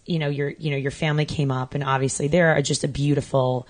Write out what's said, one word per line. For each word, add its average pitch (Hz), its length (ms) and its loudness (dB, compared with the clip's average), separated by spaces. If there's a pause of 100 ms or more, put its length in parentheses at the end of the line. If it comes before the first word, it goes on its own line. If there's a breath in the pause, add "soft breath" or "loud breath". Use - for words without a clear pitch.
you 170 140 -2
know, 151 100 0
your, 143 220 -2
you 156 220 -4
know, 139 40 0
your 139 140 -2
family 151 340 0
came 139 280 0
up 127 220 -4
and 143 100 -2
obviously 135 440 0
they're 160 340 4
just 139 220 -2
a 160 40 -2
beautiful, 135 800 0